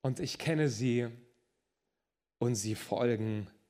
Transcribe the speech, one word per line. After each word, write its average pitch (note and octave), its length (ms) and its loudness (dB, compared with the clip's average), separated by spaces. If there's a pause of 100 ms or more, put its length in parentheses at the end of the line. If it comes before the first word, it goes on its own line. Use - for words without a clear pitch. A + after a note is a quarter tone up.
und C3 180 -2
ich - 180 -4
kenne D#3 320 2
sie A#2+ 380 2 (1300)
und A#2+ 160 2
sie G#2+ 200 -2
folgen A2 760 0 (200)